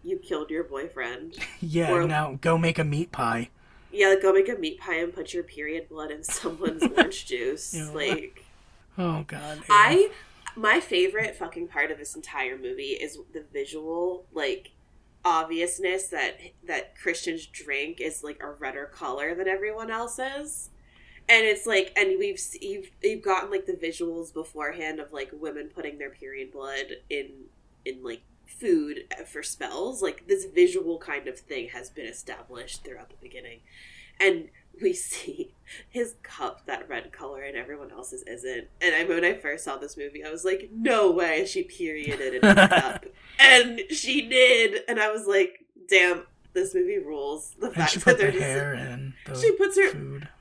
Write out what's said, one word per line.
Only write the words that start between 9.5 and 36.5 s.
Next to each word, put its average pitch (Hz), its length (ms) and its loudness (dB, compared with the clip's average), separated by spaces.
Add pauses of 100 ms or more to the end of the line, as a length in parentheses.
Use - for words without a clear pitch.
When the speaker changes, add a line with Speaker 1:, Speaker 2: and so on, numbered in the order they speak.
Speaker 2:
yeah. - 100 -16
Speaker 1:
I, 285 420 8 (440)
my 220 240 4
favorite 202 560 0
fucking 170 340 -10
part 147 200 -2
of 147 80 -8
this 147 180 -12
entire 131 400 -8
movie 131 360 -8 (100)
is 151 160 -10 (160)
the 151 180 -12
visual, 160 800 -6
like, 143 400 -4 (520)
obviousness 175 840 0
that, 147 300 -4 (280)
that - 340 -8
Christian's 165 460 -4
drink 147 560 -8
is, 156 220 -6
like, 147 180 -12
a 143 80 -12
redder 143 360 -10
color 147 500 -6
than 190 120 -2
everyone 214 440 -4
else's. 262 760 -6 (600)
And 226 160 8
it's 208 220 2
like, 190 280 2
and 190 240 4
we've 403 160 -2
s-, - 260 -8
you've, 392 280 -8 (140)
you've 220 200 0
gotten, 190 280 0
like, 190 140 -2
the 185 80 -4
visuals 165 600 -6
beforehand 156 680 -6
of, 151 140 -14
like, 135 180 -8
women 147 420 -10
putting 147 260 -10
their 139 100 -10
period 135 420 -14
blood 135 340 -8 (240)
in, 139 180 -6 (580)
in, 131 180 -10
like, 117 180 -10 (260)
food 151 580 0 (220)
for 147 160 -12
spells. 185 580 -6
Like, - 260 -4
this 196 180 2
visual 175 520 4
kind 143 300 -10
of 127 120 -10
thing 123 300 -10
has 123 200 -14
been 131 180 -14
established - 760 -14
throughout 123 260 -18
the - 120 -20
beginning. 123 380 -18 (600)
And 339 300 2 (320)
we 359 120 2
<laughs> - 0 -
see - 600 -8 (360)
his 240 340 -6
cup - 420 -10